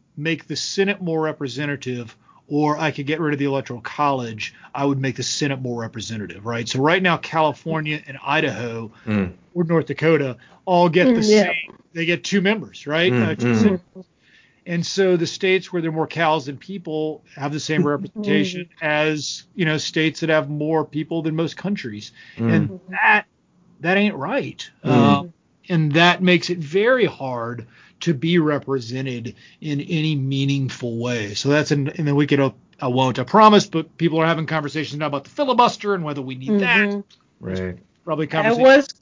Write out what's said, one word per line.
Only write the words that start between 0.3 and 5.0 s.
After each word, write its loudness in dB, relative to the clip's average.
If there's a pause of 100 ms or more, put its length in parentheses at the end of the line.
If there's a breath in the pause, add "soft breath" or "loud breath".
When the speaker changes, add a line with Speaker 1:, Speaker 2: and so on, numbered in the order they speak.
Speaker 1:
the -8
Senate -2
more -2
representative -6 (320 soft breath)
or 0
I 0
could -8
get -2
rid 0
of -4
the -2
Electoral -4
College, -4 (200 soft breath)
I -4
would 2
make -4